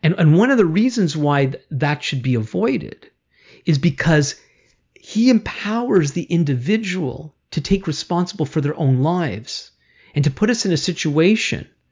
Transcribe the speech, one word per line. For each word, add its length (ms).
And, 160
and 200
one 140
of 60
the 80
reasons 520
why 300
th-, 140
that 300
should 220
be 120
avoided 760
is 120
because 580
he 140
empowers 840
the 120
individual 1080
to 100
take 260
responsible 580
for 140
their 180
own 240
lives 720
and 120
to 40
put 200
us 160
in 80
a 180
situation 760